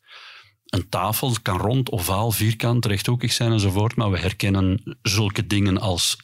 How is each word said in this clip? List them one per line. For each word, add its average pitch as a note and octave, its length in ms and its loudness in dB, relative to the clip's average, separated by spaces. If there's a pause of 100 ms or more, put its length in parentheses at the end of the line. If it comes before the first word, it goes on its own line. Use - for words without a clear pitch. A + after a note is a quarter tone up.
(680)
Een - 200 -4
tafel A2 520 0
kan F#2 160 0
rond, B2 340 0
ovaal, F#2+ 400 0
vierkant, A2+ 540 0
rechthoekig A#2 460 0
zijn A#2 200 2
enzovoort, G2+ 440 2
maar G#2 160 0
we F2 80 0
herkennen F#2+ 840 0
zulke G2 460 -2
dingen G2+ 320 2
als F2+ 440 -2